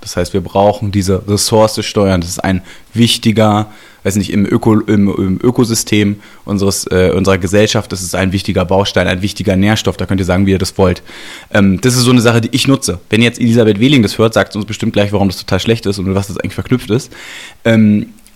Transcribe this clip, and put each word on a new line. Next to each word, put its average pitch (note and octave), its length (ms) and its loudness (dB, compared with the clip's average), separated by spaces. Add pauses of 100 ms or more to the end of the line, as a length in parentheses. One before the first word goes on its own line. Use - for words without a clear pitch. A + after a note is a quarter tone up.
Das - 140 -12
heißt, F2+ 180 -4
wir F#2+ 80 -2
brauchen G2+ 500 0
diese F#2+ 360 -2
Ressource G#2+ 560 0
Steuern. F#2+ 380 0
Das F2 80 -6
ist - 140 -10
ein F#2 180 -2 (320)
wichtiger, G#2+ 720 2 (360)
weiß G2+ 120 -2
nicht, G2 160 -2
im G2+ 140 0
Öko-, A2 340 2
im, G2+ 340 0
im F#2 300 -2
Ökosystem G#2+ 800 0 (240)
unseres, G2 420 -2
äh, F#2 260 2
unserer F#2+ 240 2
Gesellschaft, G2+ 540 0
das F#2+ 100 -8
ist F2+ 140 -8
ein F#2 160 0
wichtiger F#2+ 320 -2
Baustein, F#2 440 0
ein F2+ 140 -2
wichtiger F#2+ 360 -2
Nährstoff. G2+ 400 0
Da F#2 80 -4
könnt G2 160 -2
ihr F2+ 40 -2
sagen, G2 200 2
wie F#2+ 60 2
ihr F#2+ 60 2
das F#2 200 -4
wollt. F#2 260 2 (480)
Ähm, G2 300 2
das B2+ 140 2
ist B2+ 80 2
so B2 80 4
eine B2 100 6
Sache, A#2 180 4
die A#2+ 140 -4
ich D3+ 120 0
nutze. C3+ 340 0 (100)
Wenn A2 120 0
jetzt A#2+ 200 0
Elisabeth A2+ 380 4
Wehling C3 240 4
das - 140 -2
hört, A2 160 2
sagt G2 200 0
sie G#2 60 -6
uns G2+ 80 -6
bestimmt A2 260 -4
gleich, G2+ 180 0
warum G2 160 0
das F#2 100 -4
total - 220 -4
schlecht A2+ 260 -2
ist G2 140 -4
und F2+ 60 -4
mit F#2+ 100 -2
was G2 120 -2
das E2+ 100 -10
eigentlich - 180 -6
verknüpft - 360 -4
ist. A#2+ 200 -4 (540)
Ähm, G#2+ 480 2 (220)